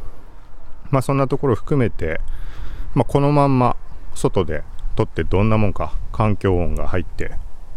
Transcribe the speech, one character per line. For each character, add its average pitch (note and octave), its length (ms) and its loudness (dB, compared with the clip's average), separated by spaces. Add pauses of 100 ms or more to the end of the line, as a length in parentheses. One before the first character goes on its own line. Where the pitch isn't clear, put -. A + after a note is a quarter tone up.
(920)
ま C3+ 80 2
あ、 - 20 0
そ C#3 120 -2
ん C3+ 40 0
な C3+ 100 0
と C#3 100 -2
こ C#3+ 100 -2
ろ A2+ 80 2
含 - 220 -2
め A#2 120 2
て、 E2 320 -2 (720)
ま C3 80 2
あ、 - 40 2
こ - 140 2
の C#3+ 120 4
ま C#3+ 140 4
ん C3+ 140 2
ま B2 160 2 (400)
外 G2+ 300 2
で D2+ 180 -2 (320)
撮 A#2 80 2
っ - 40 0
て - 160 -4
ど G#2 200 2
ん A2 60 4
な A2 80 4
も G#2 100 4
ん F2+ 60 2
か、 - 200 0 (180)
環 G#2+ 260 2
境 F#2+ 200 2
音 E2 180 2
が - 120 4
入 F2+ 140 4
っ - 20 -2
て。 - 280 -2 (440)